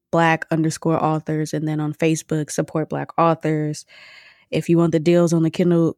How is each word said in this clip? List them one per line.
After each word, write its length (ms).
Black 400
underscore 520
authors, 500
and 160
then 120
on 120
Facebook, 580
Support 380
Black 300
Authors. 640
If 200
you 80
want 140
the 80
deals 340
on 80
the 80
Kindle, 480